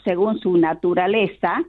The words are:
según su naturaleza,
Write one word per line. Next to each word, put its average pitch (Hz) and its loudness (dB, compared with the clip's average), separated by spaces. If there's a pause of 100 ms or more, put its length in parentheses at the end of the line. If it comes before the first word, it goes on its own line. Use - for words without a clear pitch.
según 202 0
su 180 2
naturaleza, 180 0